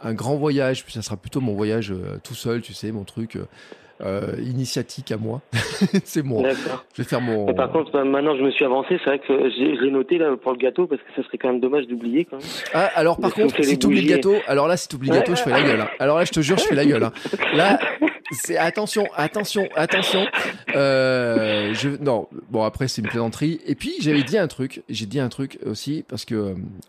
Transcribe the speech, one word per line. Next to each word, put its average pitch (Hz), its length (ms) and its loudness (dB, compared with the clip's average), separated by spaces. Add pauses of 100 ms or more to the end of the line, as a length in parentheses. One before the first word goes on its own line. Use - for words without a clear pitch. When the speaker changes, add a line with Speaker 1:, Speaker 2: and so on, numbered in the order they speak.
Speaker 1:
un 113 100 -4
grand 113 220 -2
voyage, 139 480 0
puis - 100 -18
ça 110 80 -8
sera 104 160 -8
plutôt - 240 -6
mon 110 140 -2
voyage, 107 360 -2
euh, 95 320 -8
tout 117 120 -14
seul, 117 260 -4
tu 104 140 -16
sais, 107 160 -8
mon 104 120 -8
truc, 110 320 -10
euh, 92 100 -8 (560)
euh, 101 420 -4
initiatique 127 680 -6
à 110 60 -4
moi. 110 240 -6 (120)
<laughs> 180 500 0
C'est - 180 -4
mon, 131 220 0
Speaker 2:
D'accord. 127 500 -2
Speaker 1:
je - 80 -8
vais 120 60 -4
faire 123 140 -2
mon 107 260 0
Speaker 2:
Mais 127 80 0
par 131 160 0
contre, 156 220 0
bah, 139 100 2
maintenant, 139 340 2
je 131 60 0
me 135 80 4
suis 147 140 0
avancé, 131 380 2
c'est 139 60 2
vrai 139 100 2
que 135 300 2
j'ai, 135 260 2
je 117 60 -2
l'ai 135 100 2
noté 135 280 2
là 147 180 2
pour 127 140 -2
le 123 80 -2
gâteau, 131 260 2
parce 151 160 -4
que - 60 -20 (120)
ça 127 80 -4
serait 123 120 -10
quand 131 80 -2
même 123 140 2
dommage 131 260 0
d'oublier 120 380 -2
quand 135 120 -14
même. 143 80 -14 (300)
Speaker 1:
Ah, 185 180 4
alors 311 220 4
par 220 60 -6 (100)
Speaker 2:
Parce - 20 -10
que 214 80 0
Speaker 1:
contre, - 140 4
Speaker 2:
c'est 151 80 4
Speaker 1:
si 139 80 4
Speaker 2:
les - 80 2
Speaker 1:
t'oublies 202 220 4
le - 20 0
Speaker 2:
bougies. 151 140 6
Speaker 1:
gâteau, 139 180 4 (120)
alors 139 200 4
là, 175 100 2
si - 100 -8
t'oublies 135 220 -4
le - 60 4
gâteau, - 160 4
Speaker 2:
Ouais. 170 60 2
Speaker 1:
je 151 60 0
fais 143 60 0
la 131 140 4
gueule, 113 180 2
hein. 107 160 -2
Alors 147 220 4
là, 175 60 4
je - 60 -4
te 160 100 2
jure, 175 180 4
je 370 60 4
fais 196 100 2
la 143 100 4
gueule, 117 200 6
hein. 113 80 -4 (420)
Là, 185 240 4 (520)
c'est, 165 260 -4
attention, 196 480 0 (100)
attention, 190 600 -2
attention. 185 500 0 (500)
Euh, 120 1000 2
je, 120 160 -2
non, 135 380 0 (220)
bon, 110 140 0
après, 110 240 -2
c'est 120 140 -4
une 104 60 -2
plaisanterie. 117 580 0
Et 147 100 0
puis, 320 260 -6
j'avais 147 220 4
dit 151 140 2
un 175 100 4
truc, - 420 -6
j'ai 110 160 -6
dit 123 140 -2
un 123 100 0
truc 135 360 -8
aussi, 139 420 -4
parce - 180 -10
que, 117 100 -4
euh, 101 180 -2 (360)